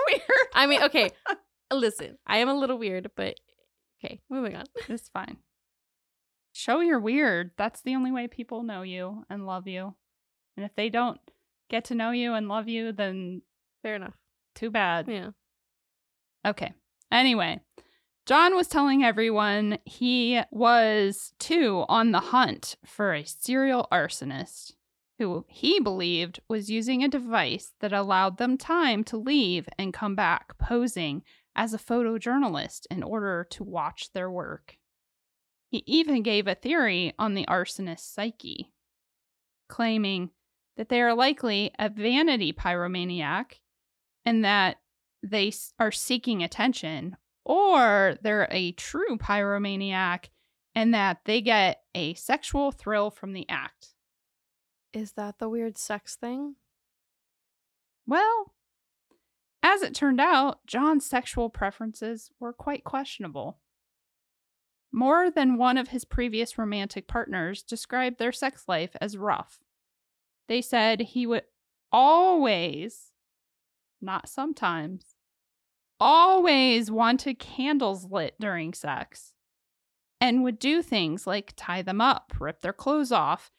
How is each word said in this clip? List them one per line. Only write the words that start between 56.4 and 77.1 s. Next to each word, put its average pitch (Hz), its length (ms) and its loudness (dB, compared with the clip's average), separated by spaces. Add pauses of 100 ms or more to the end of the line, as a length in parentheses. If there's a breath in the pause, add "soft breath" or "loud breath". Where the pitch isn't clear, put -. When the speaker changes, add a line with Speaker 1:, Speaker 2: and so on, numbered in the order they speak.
Speaker 1:
Well, 415 480 0 (1080)
as 381 200 4
it - 120 -4
turned 269 260 2
out, 277 460 2
John's 285 400 2
sexual 240 440 -4
preferences 220 800 -8 (100)
were 240 120 -10
quite - 320 -8
questionable. 175 760 -8 (1300)
More 311 380 4
than 262 280 2
one 247 180 4
of 254 120 -2
his 254 160 -8
previous 233 520 -4
romantic 208 500 -4
partners 190 560 -6
described 254 560 -4
their 240 140 0
sex - 340 -6
life 175 340 -4
as 202 180 -6
rough. - 400 -4 (920)
They 247 140 0
said 220 380 2
he 240 260 -4
would 233 160 0 (500)
always, 247 1200 4 (880)
not 190 300 -6
sometimes, 185 760 -4 (960)
always 277 880 6
wanted 233 480 2